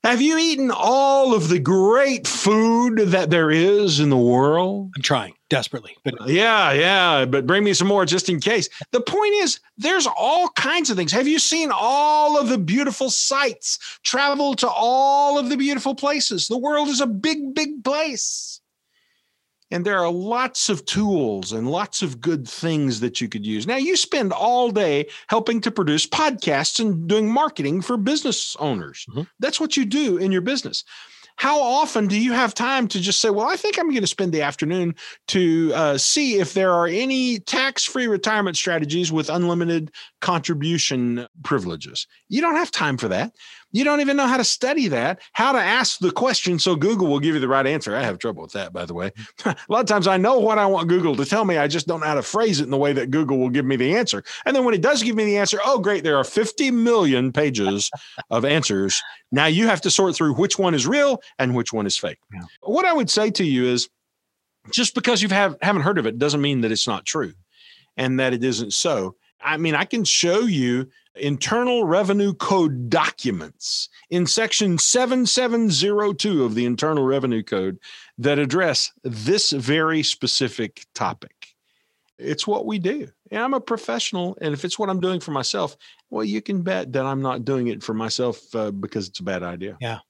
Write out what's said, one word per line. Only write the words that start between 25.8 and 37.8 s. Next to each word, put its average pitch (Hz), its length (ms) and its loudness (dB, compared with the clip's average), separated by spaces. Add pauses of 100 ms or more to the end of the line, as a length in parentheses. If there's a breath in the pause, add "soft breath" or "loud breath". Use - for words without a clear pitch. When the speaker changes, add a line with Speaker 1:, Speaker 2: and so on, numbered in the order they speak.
Speaker 1:
podcasts 214 720 0
and 180 280 0
doing 214 220 2
marketing 196 520 0
for 247 160 -2
business 254 640 -2
owners. 98 500 -6
Speaker 2:
Mm-hmm. 139 140 -6 (160)
Speaker 1:
That's 277 200 -2
what 302 160 -2
you 269 100 2
do 214 320 0
in 190 140 0
your 185 100 2
business. 254 420 -4 (520 loud breath)
How 294 260 2
often 247 460 2
do 208 120 0
you 240 140 2
have 233 220 2
time 247 320 0
to 196 120 -4
just 185 220 0
say, 226 80 2
"Well, 208 160 0
I 349 120 0
think 415 200 -2
I'm 339 160 0
gonna 214 140 0
spend 185 240 -2
the 156 100 0
afternoon 160 540 -2 (320 loud breath)
to, 165 480 2
uh, 147 240 2
see 254 400 2
if 180 160 -2
there 190 180 4
are 170 140 4
any 247 500 0
tax-free 262 720 -2